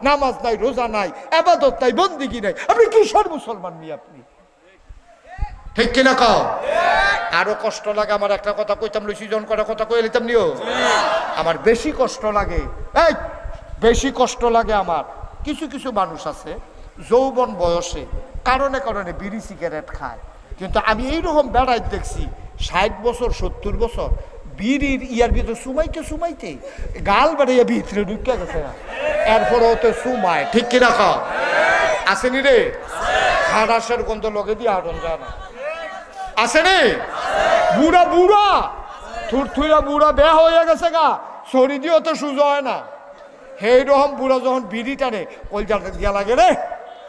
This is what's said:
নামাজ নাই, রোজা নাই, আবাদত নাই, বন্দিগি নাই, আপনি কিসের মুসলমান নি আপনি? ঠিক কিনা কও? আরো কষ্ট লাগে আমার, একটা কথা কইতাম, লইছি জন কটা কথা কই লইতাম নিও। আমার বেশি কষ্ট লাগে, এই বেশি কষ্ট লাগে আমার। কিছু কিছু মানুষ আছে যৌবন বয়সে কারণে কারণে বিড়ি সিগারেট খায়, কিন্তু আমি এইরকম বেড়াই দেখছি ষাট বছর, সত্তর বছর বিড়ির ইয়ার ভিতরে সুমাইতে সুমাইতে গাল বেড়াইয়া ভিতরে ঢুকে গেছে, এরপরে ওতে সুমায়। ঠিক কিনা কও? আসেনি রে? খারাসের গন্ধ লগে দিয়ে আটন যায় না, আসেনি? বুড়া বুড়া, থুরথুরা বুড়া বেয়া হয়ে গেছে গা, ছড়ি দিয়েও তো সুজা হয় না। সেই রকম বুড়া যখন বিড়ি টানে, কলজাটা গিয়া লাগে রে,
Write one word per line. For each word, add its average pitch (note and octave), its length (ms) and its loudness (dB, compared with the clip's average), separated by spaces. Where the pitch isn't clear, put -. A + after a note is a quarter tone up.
নামাজ C#4 400 2
নাই, A3+ 140 0
রোজা A#3 320 -2
নাই, G3+ 220 -2
আবাদত D4+ 420 4
নাই, B3+ 120 2
বন্দিগি C#4 480 -2
নাই, G3+ 140 -4
আপনি A4 180 6
কিসের G#4 440 4
মুসলমান G3+ 420 -8
নি D#3+ 200 -14
আপনি? C#3 300 -16
ঠিক A#3+ 180 0
কিনা C4 220 4
কও? A3 300 4
আরো F#3+ 260 2
কষ্ট G#3 260 -4
লাগে G#3 240 -2
আমার, G3+ 180 0
একটা G3+ 260 -2
কথা G#3 180 -2
কইতাম, G#3 320 -6
লইছি G#3 220 -10
জন G#3+ 200 -4
কটা G#3+ 200 -2
কথা A3 160 -4
কই A#3 180 0
লইতাম A3+ 200 0
নিও। A3+ 320 2
আমার D#3+ 220 0
বেশি A#3 400 2
কষ্ট A#3+ 260 -2
লাগে, F#3 360 0
এই D#4 200 4
বেশি A#3+ 340 2
কষ্ট B3 300 0
লাগে A3+ 300 2
আমার। F3 300 0
কিছু D4 240 -6
কিছু C4 240 -8
মানুষ F3 340 -4
আছে D#3 320 -10
যৌবন B3 440 2
বয়সে E3+ 520 -2
কারণে C4 360 0
কারণে G3+ 320 -6
বিড়ি G3 280 -8
সিগারেট D#3 480 -8
খায়, A#2+ 300 -12
কিন্তু F#3+ 280 -2
আমি A3 220 0
এইরকম D4+ 400 0
বেড়াই A#3+ 320 2
দেখছি - 460 -6
ষাট G3+ 320 0
বছর, A#3 280 -2
সত্তর G3 420 -6
বছর F#3+ 360 -4
বিড়ির C4 580 -2
ইয়ার A#3 280 0
ভিতরে A#3 240 0
সুমাইতে D#4 480 -4
সুমাইতে D4+ 540 -8
গাল B3+ 280 4
বেড়াইয়া B3+ 300 4
ভিতরে G#3 400 -2
ঢুকে A3 280 -6
গেছে, F3 320 -4
এরপরে A3+ 640 2
ওতে A3+ 200 2
সুমায়। F#3 600 -2
ঠিক A#3 160 2
কিনা B3 220 6
কও? F#3+ 240 4
আসেনি B3 360 0
রে? B3 300 4
খারাসের A3 520 0
গন্ধ G#3+ 240 -4
লগে G#3 280 -2
দিয়ে A3+ 160 -2
আটন E3+ 320 -2
যায় D#3+ 160 -4
না, C3 100 -12
আসেনি? E4 380 4
বুড়া E4+ 280 6
বুড়া, F#4 580 6
থুরথুরা C#4+ 500 2
বুড়া D4 320 4
বেয়া D4+ 220 6
হয়ে E4 320 6
গেছে E4 240 2
গা, D4+ 280 2
ছড়ি C4+ 260 4
দিয়েও D#4 220 4
তো D#4+ 140 -2
সুজা C#4+ 300 0
হয় C#4+ 180 2
না। G#3 180 -4
সেই B3 240 6
রকম C#4 320 4
বুড়া C4 200 2
যখন B3+ 260 0
বিড়ি A3+ 340 -6
টানে, A#3 300 -4
কলজাটা G3+ 400 -2
গিয়া F#3+ 220 -2
লাগে G3+ 220 0
রে, D#4+ 200 6